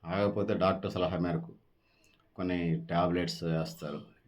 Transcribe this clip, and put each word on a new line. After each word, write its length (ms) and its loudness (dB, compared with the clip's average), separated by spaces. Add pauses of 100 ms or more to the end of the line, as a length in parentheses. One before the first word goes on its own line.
ఆగకపోతే 520 2
డాక్టర్ 340 2
సలహా 260 0
మేరకు 340 0 (840)
కొన్ని 500 -2
టాబ్లెట్స్ 580 0
వేస్తారు. 580 -4 (260)